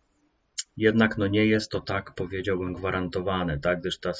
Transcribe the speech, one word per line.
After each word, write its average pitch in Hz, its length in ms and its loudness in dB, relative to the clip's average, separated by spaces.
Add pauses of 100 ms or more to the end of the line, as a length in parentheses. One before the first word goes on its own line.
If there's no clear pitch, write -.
(760)
Jednak 110 400 4
no 101 100 2
nie 107 180 4
jest 107 260 2
to 95 100 -4
tak, - 340 -6
powiedziałbym, 92 580 -4
gwarantowane, 90 840 -2
tak? 87 200 2
Gdyż 87 200 -6
ta 90 200 -4